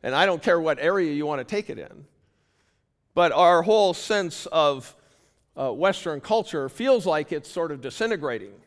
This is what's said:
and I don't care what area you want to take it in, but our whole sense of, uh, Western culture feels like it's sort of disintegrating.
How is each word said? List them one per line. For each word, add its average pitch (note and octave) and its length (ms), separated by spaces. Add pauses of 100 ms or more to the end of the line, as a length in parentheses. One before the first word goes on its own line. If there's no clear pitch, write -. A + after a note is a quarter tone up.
and B2+ 100
I D#3+ 140
don't F3 160
care F3 180
what D#3 200
area E3+ 320
you D3 120
want D3 140
to B2+ 60
take G#3 260
it - 80
in, - 260 (1080)
but E3+ 160
our E3+ 320
whole G3+ 320
sense G3 520
of, C#3+ 460 (640)
uh, C3+ 160
Western D#3+ 480
culture E3+ 480
feels A#3+ 380
like D#3 240
it's D3+ 180
sort E3 220
of C#3+ 100
disintegrating. B2+ 760 (120)